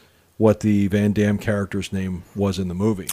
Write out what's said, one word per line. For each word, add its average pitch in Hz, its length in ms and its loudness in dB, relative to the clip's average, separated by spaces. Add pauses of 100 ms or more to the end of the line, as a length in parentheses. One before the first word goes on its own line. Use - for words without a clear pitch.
(380)
what 107 240 4
the 101 260 2
Van 104 240 2
Damme 104 260 2
character's 101 540 -4
name 92 320 -4 (100)
was 98 240 -2
in 92 120 -4
the 87 40 -6
movie. 95 400 -2